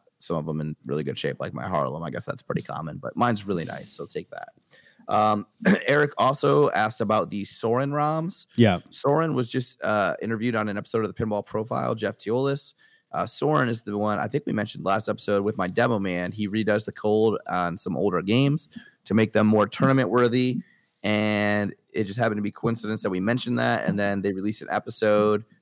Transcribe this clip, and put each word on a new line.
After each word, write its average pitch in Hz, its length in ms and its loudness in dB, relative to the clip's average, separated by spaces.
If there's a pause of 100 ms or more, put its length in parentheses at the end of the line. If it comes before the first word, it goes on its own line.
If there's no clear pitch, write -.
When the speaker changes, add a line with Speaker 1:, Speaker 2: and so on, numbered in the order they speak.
(220)
Speaker 1:
some 87 140 -4
of 78 100 -4
them 78 140 -4
in 78 160 -6 (100)
really 71 180 -4
good 67 140 -6
shape, 67 220 -4
like 73 140 -6
my 65 120 -8
Harlem. 76 380 -2
I 80 60 -6
guess - 160 -8
that's - 160 -10
pretty - 200 -6
common, 78 360 -10
but - 180 -10
mine's 104 320 0
really 87 160 -4
nice, - 260 -10
so - 160 -10
take - 260 -10
that. - 180 -14 (580)
Um, 107 400 2 (180)
<clears throat> 95 220 4
Eric 143 300 4
also 143 540 4
asked 107 280 0
about 107 300 0
the 101 160 -6
Soren 123 460 -2
ROMs. 156 540 -2 (120)
Speaker 2:
Yeah. 101 220 6 (100)
Speaker 1:
Soren 151 440 0
was 123 160 -2
just, - 320 -4
uh, 98 400 2
interviewed 113 340 -2
on 107 120 0
an 101 100 -4
episode 110 280 -2
of 95 100 -6
the 117 80 -4
Pinball 104 220 -2
Profile, 120 500 -2
Jeff 107 220 -4
Teolis. 135 560 -2 (400)
Uh, 92 120 -2
Soren 139 440 2
is 113 120 -4
the 104 160 -6
one 104 220 0
I 107 80 -2
think 147 180 -4
we - 60 -4
mentioned 104 320 -4
last 98 240 0
episode 101 380 0
with 104 120 0
my 92 100 0
demo 117 320 2
man. 90 340 -2
He 104 160 -4
redoes 104 360 0
the 98 60 -8
code 107 560 2
on 87 300 -2
some - 180 -4
older 87 260 2
games 135 460 2 (380)
to 98 80 -2
make 110 180 4
them 107 160 4
more 107 200 6
tournament 131 420 2
worthy. 123 500 2 (420)
And 104 720 2 (200)
it 107 100 0
just 101 160 -4
happened 110 200 2
to 104 40 -2
be 98 80 -2
coincidence 113 520 -2
that 107 60 0
we 92 120 -2
mentioned 120 360 0
that. 120 300 2
And 101 100 0
then 101 240 0
they 101 120 0
released 101 280 -4
an - 80 -12
episode 107 760 2 (160)